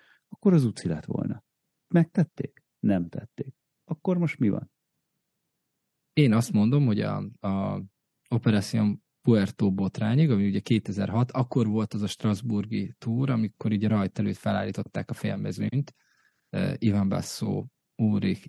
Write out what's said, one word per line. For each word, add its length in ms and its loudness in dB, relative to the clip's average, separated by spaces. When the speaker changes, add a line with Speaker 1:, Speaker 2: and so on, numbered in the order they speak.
Speaker 1:
akkor 260 2
az 120 6
UCI 220 -2
lett 180 -4
volna. 380 -6
Megtették? 760 0
Nem 300 0
tették. 440 -12
Akkor 340 -4
most 220 -2
mi 100 2
van? 220 -4
Speaker 2:
Én 200 6
azt 180 2
mondom, 340 4
hogy 160 2
a, 160 -4
a 440 -4
Operation 760 2
Puerto 500 2
botrányig, 580 0
ami 180 2
ugye 120 0
kétezer-hat, 720 0
akkor 360 0
volt 260 -2
az 80 -6
a 60 -2
strasbourgi 880 -4
túr, 320 -2
amikor 420 -2
ugye 160 0
rajt 320 0
előtt 160 -2
felállították 720 -4
a 40 -8
félmezőnyt, 800 -4
eh, 280 -2
Ivan 320 2
Basso, 560 -4
Ulrich 540 0